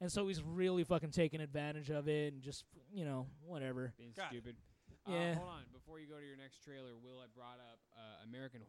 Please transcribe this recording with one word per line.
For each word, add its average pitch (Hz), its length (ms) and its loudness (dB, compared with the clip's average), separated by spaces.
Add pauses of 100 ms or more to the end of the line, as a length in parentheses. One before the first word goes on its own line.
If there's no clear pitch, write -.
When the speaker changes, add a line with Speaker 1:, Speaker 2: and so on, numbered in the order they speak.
Speaker 1:
And 180 100 0
so 202 160 4
he's 175 160 2
really 180 420 4
fucking 160 260 4
taking 156 320 6
advantage 147 480 0
of 147 180 2
it 151 240 6
and 135 100 -8
just, 135 220 -8 (280)
you 196 120 -2
know, 135 220 0 (180)
whatever. 131 540 -2
Speaker 2:
Being 120 180 -14
Speaker 3:
Got 190 80 -2
it. 165 60 0
Speaker 2:
stupid. 120 260 -6 (500)
Speaker 1:
Yeah. 170 260 4
Speaker 2:
Uh, - 40 4
hold 180 120 -2
on. 160 140 -10 (100)
Before 156 280 -14
you 156 80 -12
go 151 100 -10
to 147 80 -10
your 139 120 -12
next 135 260 -16
trailer, 131 380 -10
Will, 127 180 -14
I 127 140 -14
brought 123 260 -14
up, 117 180 -18 (180)
uh, 107 280 -14
American 123 440 -8